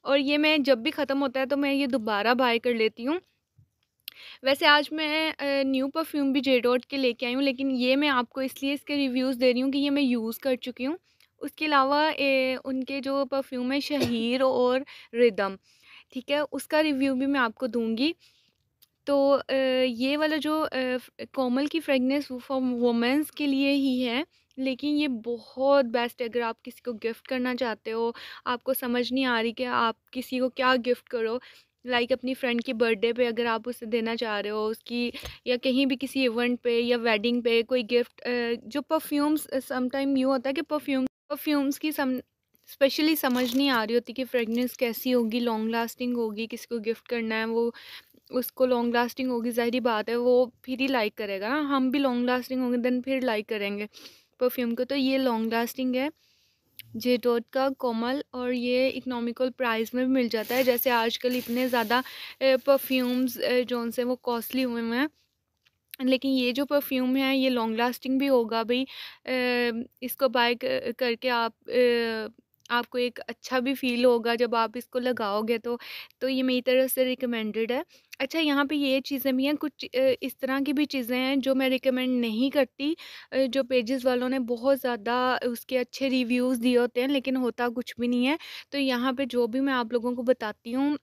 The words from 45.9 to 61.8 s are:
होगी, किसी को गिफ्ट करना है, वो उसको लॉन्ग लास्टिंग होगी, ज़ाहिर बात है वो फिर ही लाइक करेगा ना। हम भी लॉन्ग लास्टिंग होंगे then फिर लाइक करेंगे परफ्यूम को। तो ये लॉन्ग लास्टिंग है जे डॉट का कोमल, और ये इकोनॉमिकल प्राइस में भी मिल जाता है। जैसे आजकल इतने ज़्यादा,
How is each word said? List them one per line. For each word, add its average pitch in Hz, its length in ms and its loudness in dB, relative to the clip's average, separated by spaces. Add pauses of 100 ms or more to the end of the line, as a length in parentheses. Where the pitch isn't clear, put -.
होगी, 220 300 -4
किसी 233 220 -12
को 233 100 -4
गिफ्ट 220 280 -6
करना 226 280 -2
है, 220 100 0
वो 233 280 0 (580)
उसको 254 340 0
लॉन्ग 240 280 0
लास्टिंग 247 380 0
होगी, 233 200 -2
ज़ाहिर 233 300 0
बात 220 280 0
है 233 60 -2
वो 247 380 4 (120)
फिर 254 140 -6
ही 269 80 0
लाइक 226 260 0
करेगा 196 360 -6
ना। 294 120 0
हम 269 300 2
भी 285 80 2
लॉन्ग 247 260 0
लास्टिंग 254 360 -2
होंगे 247 160 0
then 247 280 0
फिर 262 180 0
लाइक 220 260 -2
करेंगे 208 380 -4 (520)
परफ्यूम 247 360 0
को। 254 80 -2
तो 277 120 -2
ये 269 220 2
लॉन्ग 226 360 0
लास्टिंग 247 420 -2
है 277 160 -2 (840)
जे 247 220 2
डॉट 240 260 0 (100)
का 269 160 0
कोमल, 247 540 -2 (100)
और 247 200 -4
ये 247 360 0
इकोनॉमिकल 247 600 -4
प्राइस 226 440 -2
में 254 120 0
भी 262 60 2
मिल 254 180 2
जाता 220 260 -2
है। 262 80 2
जैसे 247 260 2
आजकल 240 460 0
इतने 247 340 -2
ज़्यादा, 233 280 2